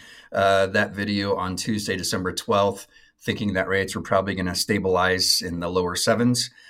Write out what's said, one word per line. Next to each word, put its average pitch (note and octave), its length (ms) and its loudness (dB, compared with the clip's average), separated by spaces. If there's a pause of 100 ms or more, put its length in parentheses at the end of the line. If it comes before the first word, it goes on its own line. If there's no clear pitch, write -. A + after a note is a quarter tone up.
(320)
uh, G2 360 4
that G2+ 280 0
video G2+ 400 0
on F#2 200 -4
Tuesday, G#2 400 -2
December F#2 380 -4
twelfth, G2+ 540 0 (340)
thinking G#2 320 -2
that F#2 140 0
rates F#2+ 280 -2
were E2+ 60 -6
probably F#2+ 320 0
gonna F#2 220 -2
stabilize F#2 880 2
in E2+ 160 -6
the F2 100 -4
lower F2+ 260 0
sevens. A#2+ 540 2 (200)